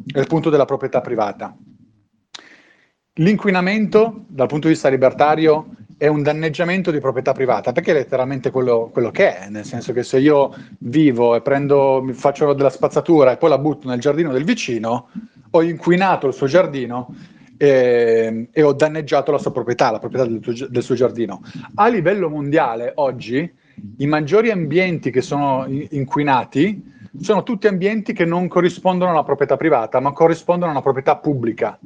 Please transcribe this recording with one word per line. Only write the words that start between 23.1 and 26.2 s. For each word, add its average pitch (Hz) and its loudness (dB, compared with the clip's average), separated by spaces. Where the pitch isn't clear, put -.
i 139 -2
maggiori 156 2
ambienti 170 -2
che 127 0
sono 139 -2
i-, 139 -6
inquinati 143 -2